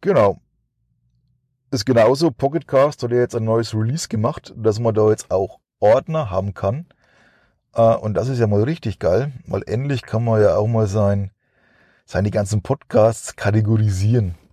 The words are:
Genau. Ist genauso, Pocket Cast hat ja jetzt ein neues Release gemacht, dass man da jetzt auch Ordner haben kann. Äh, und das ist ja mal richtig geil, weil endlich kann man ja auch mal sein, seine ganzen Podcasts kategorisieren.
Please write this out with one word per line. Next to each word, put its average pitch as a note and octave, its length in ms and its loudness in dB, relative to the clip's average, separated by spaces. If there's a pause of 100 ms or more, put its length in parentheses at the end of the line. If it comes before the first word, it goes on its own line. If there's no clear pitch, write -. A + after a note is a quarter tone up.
Genau. A#2 380 2 (1300)
Ist C3+ 140 -4
genauso, C3 440 4
Pocket C#3 380 -4
Cast C#3 360 0
hat A#2+ 80 -4
ja B2 60 0
jetzt B2 180 0
ein A2+ 100 -4
neues A2+ 280 -2
Release A2+ 340 -4
gemacht, A2+ 480 -4
dass A2 240 0
man A#2 140 -2
da G#2+ 160 2
jetzt - 220 -2
auch F#2 280 -4 (200)
Ordner D3 500 2
haben F#2+ 240 -4
kann. A#2+ 320 -4 (880)
Äh, A2+ 220 4
und A2 180 -4
das A2 140 -2
ist C3 120 -4
ja A#2 80 2
mal G#2 160 2
richtig B2 360 -4
geil, G#2 320 0 (160)
weil G#2 180 -4
endlich C3 380 -4
kann A2+ 200 -4
man A2+ 180 2
ja G2 140 4
auch G#2 120 0
mal A2+ 200 0
sein, G2+ 440 0 (760)
seine G2 260 -2
ganzen G2+ 300 -2
Podcasts - 760 0
kategorisieren. G#2+ 1000 0 (180)